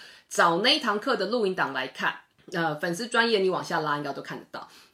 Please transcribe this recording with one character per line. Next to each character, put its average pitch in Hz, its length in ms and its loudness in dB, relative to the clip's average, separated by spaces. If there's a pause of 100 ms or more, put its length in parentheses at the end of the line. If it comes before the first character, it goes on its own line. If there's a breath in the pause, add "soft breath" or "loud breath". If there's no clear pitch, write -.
(300 loud breath)
找 175 300 4
那 254 140 4
一 311 60 2
堂 208 180 0
课 233 180 0
的 185 100 -2
录 220 200 0
音 185 80 0
档 139 200 -2
来 131 140 -4
看。 - 320 -6 (300)
呃， 165 260 0
粉 170 200 -2
丝 226 120 -6
专 233 220 2
页 214 100 4
你 190 100 2
往 151 120 -2
下 165 180 -2
拉 147 180 -2
应 147 40 -6
该 143 80 -6
都 - 120 -10
看 - 160 -12
得 - 120 -18
到。 - 160 -12 (280 loud breath)